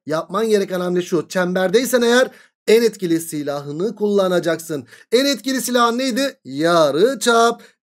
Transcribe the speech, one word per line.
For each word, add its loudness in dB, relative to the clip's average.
yapman -4
gereken 0
hamle -2
şu. -2
Çemberdeysen 0
eğer 2
en 6
etkili 0
silahını -6
kullanacaksın. 0
En 4
etkili -2
silahın 0
neydi? -4
Yarıçap. 2